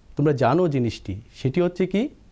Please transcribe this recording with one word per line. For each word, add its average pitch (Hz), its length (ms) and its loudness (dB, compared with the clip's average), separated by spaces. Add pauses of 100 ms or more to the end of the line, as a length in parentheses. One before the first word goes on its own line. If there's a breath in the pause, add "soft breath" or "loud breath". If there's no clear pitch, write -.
(160)
তোমরা 147 160 2
জানো 135 360 2
জিনিসটি, 120 460 -2 (200)
সেটি 131 260 -2
হচ্ছে 175 260 0
কি 208 220 -2 (240)